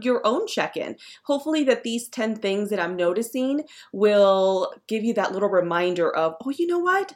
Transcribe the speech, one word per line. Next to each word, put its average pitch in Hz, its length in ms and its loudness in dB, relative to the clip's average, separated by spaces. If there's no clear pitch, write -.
your 247 240 0
own 330 220 0
check-in. - 480 -4
Hopefully 294 400 0
that 254 180 2
these 226 240 -4
ten 220 280 -4
things 202 360 -2
that 196 80 0
I'm 175 160 -2
noticing 233 680 0
will 196 800 4
give 214 160 -2
you 226 100 0
that 190 200 0
little 196 160 0
reminder 175 600 2
of, 160 240 0
"Oh, 262 60 -6
you 311 160 -2
know 349 140 0
what? 381 360 0